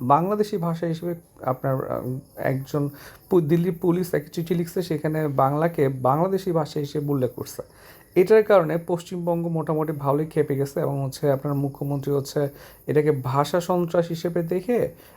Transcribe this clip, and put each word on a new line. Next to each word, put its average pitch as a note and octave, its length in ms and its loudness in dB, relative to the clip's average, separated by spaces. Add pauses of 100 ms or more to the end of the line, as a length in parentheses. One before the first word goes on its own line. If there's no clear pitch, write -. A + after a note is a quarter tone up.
বাংলাদেশি F#3+ 560 2
ভাষা E3 280 -2
হিসেবে E3+ 300 -4 (260)
আপনার, C3 460 -2
আহ, B2+ 320 -4 (160)
একজন C3+ 540 -2 (400)
পু-, F3+ 120 6
দিল্লির E3+ 400 2
পুলিশ F3 320 0
একটা D3+ 200 -2
চিঠি E3+ 220 -2
লিখছে, E3+ 260 -2
সেখানে D#3 460 -2
বাংলাকে C#3+ 600 2
বাংলাদেশি D#3+ 600 0
ভাষা D#3 280 -2
হিসেবে C#3+ 260 -4
উল্লেখ C#3 300 0
করছে। - 260 -10 (540)
এটার G#3+ 280 6
কারণে F3 340 4 (100)
পশ্চিমবঙ্গ E3+ 600 -2
মোটামুটি D#3+ 460 -2
ভালোই D3 320 0
খেপে D3+ 300 0
গেছে C#3 240 -2
এবং C#3 260 -2
হচ্ছে C#3 260 0
আপনার C#3 220 0
মুখ্যমন্ত্রী C#3+ 580 -2
হচ্ছে C#3 380 -2 (380)
এটাকে D3+ 240 4
ভাষা C#3 500 0
সন্ত্রাস F3 460 0
হিসেবে E3+ 360 -4
দেখে F#3 520 -2 (220)